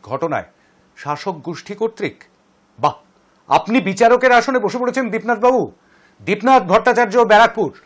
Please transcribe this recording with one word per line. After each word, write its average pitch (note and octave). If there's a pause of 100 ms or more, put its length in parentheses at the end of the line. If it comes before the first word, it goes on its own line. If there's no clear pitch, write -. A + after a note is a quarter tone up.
ঘটনায়, C3+ (540)
শাসক D3+
গোষ্ঠী E3+
কর্তৃক? G#3+ (560)
বাহ, C#3+ (540)
আপনি G3
বিচারকের A#3
আসনে B3
বসে G#3
পড়েছেন B3
দীপনাথ A3
বাবু। A#3 (540)
দীপনাথ G#3+
ভট্টাচার্য, A3
ব্যারাকপুর, A3 (140)